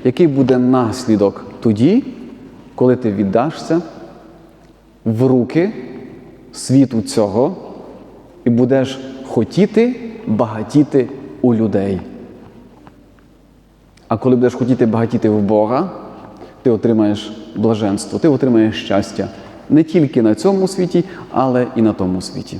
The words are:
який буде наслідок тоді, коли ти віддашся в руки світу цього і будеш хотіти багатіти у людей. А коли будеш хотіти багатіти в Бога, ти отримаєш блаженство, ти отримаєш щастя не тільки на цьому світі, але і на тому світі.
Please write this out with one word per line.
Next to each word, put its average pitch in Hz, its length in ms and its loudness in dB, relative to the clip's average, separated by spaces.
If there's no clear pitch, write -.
який 160 240 4
буде 131 300 4
наслідок 113 880 2
тоді, 123 440 2
коли 123 200 4
ти 123 160 -2
віддашся 113 680 -2
в 117 220 2
руки 131 460 2
світу 123 480 2
цього 113 540 0
і 127 40 2
будеш 127 500 0
хотіти 214 680 0
багатіти 117 800 0
у 123 140 4
людей. 98 460 0
А 113 100 -2
коли 127 180 2
будеш 123 180 2
хотіти 120 320 0
багатіти 113 440 0
в 107 120 2
Бога, 107 480 0
ти - 80 2
отримаєш 107 600 0
блаженство, 104 640 -2
ти 170 80 2
отримаєш 120 580 2
щастя 101 420 -2
не 151 140 4
тільки 147 380 2
на 110 140 4
цьому 190 320 2
світі, 175 360 0
але 123 440 0
і 117 60 2
на 107 120 4
тому 92 280 -2
світі. 95 380 -12